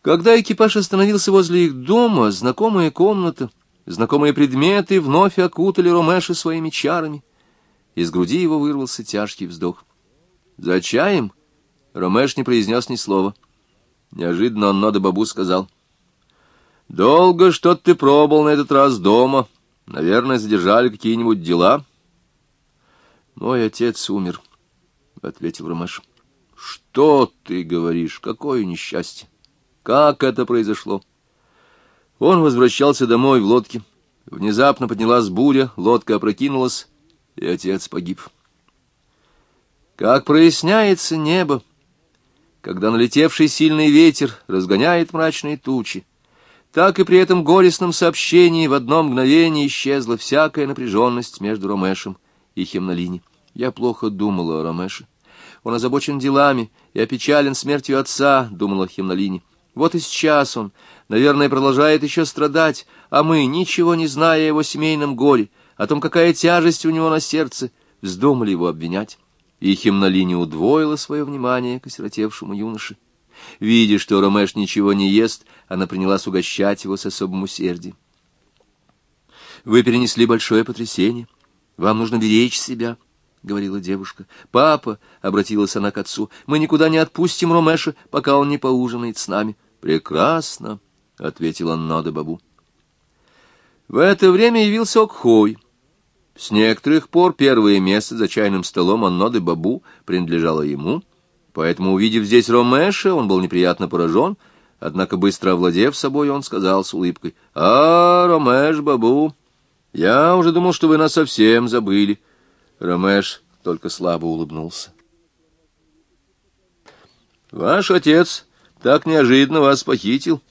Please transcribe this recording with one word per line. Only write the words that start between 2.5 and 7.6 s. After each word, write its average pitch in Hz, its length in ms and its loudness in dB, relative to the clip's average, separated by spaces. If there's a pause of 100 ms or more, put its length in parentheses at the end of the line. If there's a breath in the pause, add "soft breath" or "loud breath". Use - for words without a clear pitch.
комната, 180 600 -2 (340)
знакомые 139 480 0
предметы 147 680 0
вновь 165 380 2
окутали 180 520 0
Ромеша 175 440 0
своими 160 360 -6
чарами. 151 540 -6 (720)